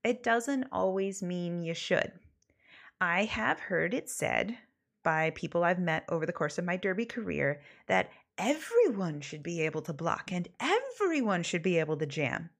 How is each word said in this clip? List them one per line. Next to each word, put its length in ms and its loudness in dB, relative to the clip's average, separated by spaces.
it 200 0
doesn't 480 2
always 500 0
mean 400 -2
you 120 -4
should. 380 2
I 260 2
have 340 0
heard 340 0
it 160 -4
said 480 -2
by 280 2
people 320 -2
I've 160 4
met 300 0
over 160 0
the 80 -4
course 240 -2
of 80 -2
my 120 0
derby 280 0
career 560 -2
that 220 2
everyone 840 2
should 220 -12
be 180 -4
able 220 0
to 100 -6
block 380 -2
and 160 -2
everyone 840 0
should 180 -2
be 160 4
able 200 2
to 80 0
jam. 440 -2